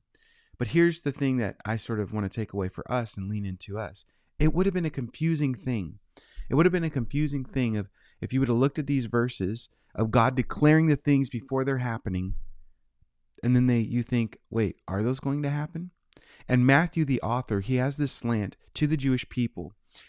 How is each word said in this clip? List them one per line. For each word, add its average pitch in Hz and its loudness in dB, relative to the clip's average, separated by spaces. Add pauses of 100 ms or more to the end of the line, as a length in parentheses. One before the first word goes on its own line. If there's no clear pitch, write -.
(580)
But 120 -2
here's 170 4
the 147 -2
thing 131 0
that 104 -2
I 113 -2
sort 110 -4
of 101 -4
want 104 -2
to - -12
take 110 -6
away 95 -2
for - -12
us 120 -4
and 98 -6
lean 104 -4
into 98 -10
us. 95 -10 (340)
It 151 4
would 180 2
have 185 2
been 175 0
a 156 -2
confusing 143 -2
thing. 107 -6 (500)
It - 0
would 156 6
have 175 6
been 175 0
a 156 -2
confusing 139 -2
thing 123 0
if, 101 -2 (320)
if 110 -6
you 131 0
would 131 2
have 117 2
looked 135 2
at 139 -6
these 135 0
verses 117 -2 (280)
of 110 0
God 127 4
declaring 156 4
the 151 4
things 139 0
before 131 -4
they're 135 0
happening, 95 -4 (1080)
and 123 4
then 127 6
they, 120 4
you 117 -2
think, 117 -2 (120)
"Wait, 107 0 (100)
are 98 -2
those 127 0
going 143 -4
to 139 -2
happen?" 151 -6 (580)
And 123 4
Matthew, 156 4
the 131 0
author, 113 -2
he 123 -2
has 135 -2
this 143 -2
slant 107 -2 (180)
to 151 0
the 151 0
Jewish 131 -2
people, 104 -6 (360)